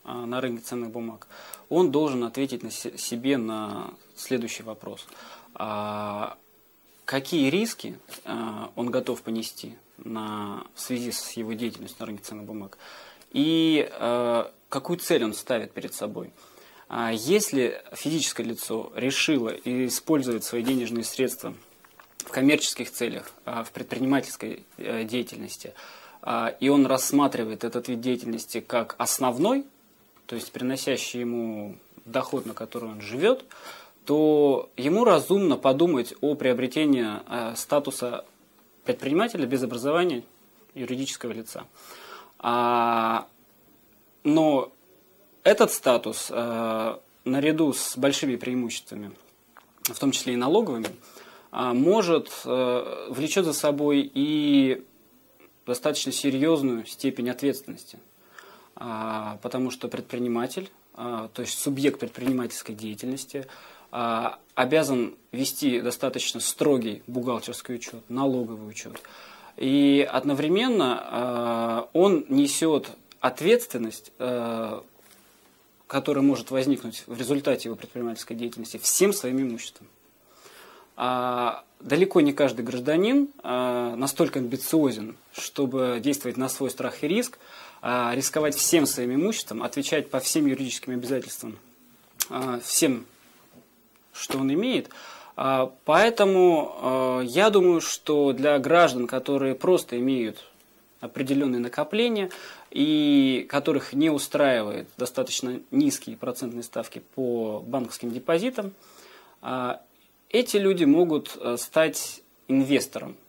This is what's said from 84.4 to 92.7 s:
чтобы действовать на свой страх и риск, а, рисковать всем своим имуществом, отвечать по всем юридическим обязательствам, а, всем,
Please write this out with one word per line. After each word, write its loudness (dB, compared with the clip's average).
чтобы -2
действовать -2
на 0
свой -2
страх -6
и -2
риск, -2
а, -2
рисковать 0
всем 4
своим -2
имуществом, -2
отвечать -2
по -2
всем 2
юридическим -2
обязательствам, -6
а, -4
всем, 0